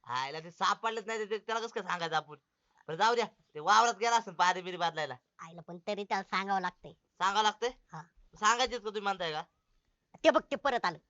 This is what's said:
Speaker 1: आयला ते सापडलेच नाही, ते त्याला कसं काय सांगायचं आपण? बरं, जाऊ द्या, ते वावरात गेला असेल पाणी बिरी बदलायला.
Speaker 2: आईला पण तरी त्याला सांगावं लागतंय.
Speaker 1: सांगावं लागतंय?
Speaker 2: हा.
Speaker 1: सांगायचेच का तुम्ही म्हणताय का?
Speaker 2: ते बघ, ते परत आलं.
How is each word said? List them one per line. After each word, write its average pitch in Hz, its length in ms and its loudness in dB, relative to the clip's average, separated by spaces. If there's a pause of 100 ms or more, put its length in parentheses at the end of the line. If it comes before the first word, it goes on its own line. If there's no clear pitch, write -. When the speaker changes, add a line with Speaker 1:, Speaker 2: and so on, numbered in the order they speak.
Speaker 1:
आयला 135 360 -4
ते 170 120 -14
सापडलेच 202 560 -2
नाही, 220 180 -4
ते 208 120 -4
त्याला 226 220 -4
कसं 226 220 -6
काय - 20 -8
सांगायचं 170 320 -4
आपण? 147 200 -2 (520)
बरं, 160 100 -6
जाऊ 220 180 4
द्या, 233 100 0
ते - 340 -16
वावरात 214 400 4
गेला 233 160 2
असेल 220 180 0
पाणी 180 280 2
बिरी 180 160 -8
बदलायला. 156 380 -2 (240)
Speaker 2:
आईला 170 220 -14
पण 175 160 -14 (100)
तरी 208 160 -6
त्याला 190 200 -4
सांगावं 196 360 -2
लागतंय. 180 320 -8
Speaker 1:
सांगावं 196 520 0
लागतंय? 214 260 0 (220)
Speaker 2:
हा. 160 100 -16 (380)
Speaker 1:
सांगायचेच 233 400 2
का 202 60 -12
तुम्ही 214 160 -6
म्हणताय 185 300 -2
का? 156 100 -4 (840)
Speaker 2:
ते 320 60 8
बघ, 302 120 4
ते - 140 -6
परत 240 300 -2
आलं. 165 120 -2 (120)